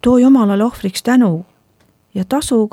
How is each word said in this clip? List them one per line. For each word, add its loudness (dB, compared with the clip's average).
Too 2
Jumalale 2
ohvriks -6
tänu 0
ja -6
tasu -2